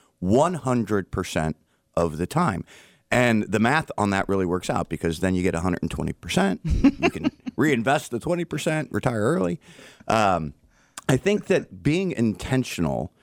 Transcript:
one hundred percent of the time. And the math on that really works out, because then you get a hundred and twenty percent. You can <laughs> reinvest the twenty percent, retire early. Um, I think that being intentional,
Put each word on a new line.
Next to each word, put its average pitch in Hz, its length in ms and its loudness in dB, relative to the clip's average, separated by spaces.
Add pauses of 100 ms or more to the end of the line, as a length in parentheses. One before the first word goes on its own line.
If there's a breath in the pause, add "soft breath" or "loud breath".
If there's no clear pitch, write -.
(200 soft breath)
one 135 340 4
hundred 117 580 0
percent 80 460 -2 (400)
of 82 200 2
the 87 100 -2
time. 139 360 0 (480 loud breath)
And 117 300 4 (100)
the 107 60 0
math 131 400 2
on 104 140 0
that 98 180 0
really 95 160 0
works 87 240 -2
out, 104 180 -2
because 82 320 -4
then 92 140 0
you 90 80 0
get 87 140 0
a 85 60 -2
hundred 90 200 0
and - 80 -4
twenty 78 240 -6
percent. 190 500 -2
You 277 460 2
can - 220 -4 (120)
<laughs> - 140 -10
reinvest 135 540 0
the 117 80 -4
twenty 170 260 -2
percent, 156 460 -4
retire 110 300 -2
early. 175 380 0 (480 loud breath)
Um, 90 460 2 (560 soft breath)
I 131 80 4
think 196 300 0
that 98 340 0
being 170 300 0
intentional, 104 1000 -2 (120)